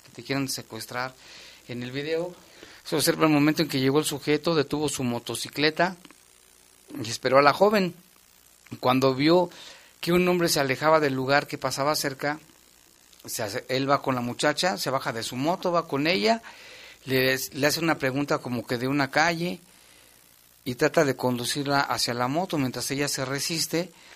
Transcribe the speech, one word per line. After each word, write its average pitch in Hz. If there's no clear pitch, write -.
que -
te 117
quieran 135
secuestrar. 123
En 123
el 123
video 160
se -
observa 160
el 156
momento 147
en 147
que 139
llegó 135
el 151
sujeto, 151
detuvo 151
su 139
motocicleta 139
y 113
esperó 127
a -
la 143
joven. 196
Cuando 131
vio 170
que 165
un 180
hombre 175
se 156
alejaba 147
del 139
lugar 135
que 147
pasaba 139
cerca, 143
se -
hace, 110
él 135
va 139
con 135
la 123
muchacha, 147
se 156
baja 135
de 113
su -
moto, 175
va 165
con 139
ella, 208
le, 131
le 135
hace 151
una 160
pregunta 143
como 123
que 127
de 123
una 139
calle 170
y 127
trata 151
de 135
conducirla 131
hacia 123
la 120
moto 165
mientras 123
ella 143
se 135
resiste 160